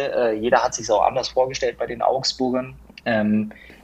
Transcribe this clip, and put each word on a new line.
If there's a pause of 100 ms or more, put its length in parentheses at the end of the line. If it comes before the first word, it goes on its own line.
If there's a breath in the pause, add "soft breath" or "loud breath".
(140)
Äh,
jeder
hat
sich's
auch
anders
vorgestellt
bei
den
Augsburgern. (300)
Ähm, (320 loud breath)